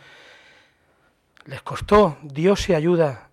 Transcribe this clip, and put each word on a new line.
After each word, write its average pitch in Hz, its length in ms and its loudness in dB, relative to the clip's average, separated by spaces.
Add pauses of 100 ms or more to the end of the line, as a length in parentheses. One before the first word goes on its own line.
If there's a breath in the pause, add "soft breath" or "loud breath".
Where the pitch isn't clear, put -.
(1400 soft breath)
Les - 180 -18
costó 180 600 2
Dios 160 460 -2
y 180 60 2
ayuda 160 580 -2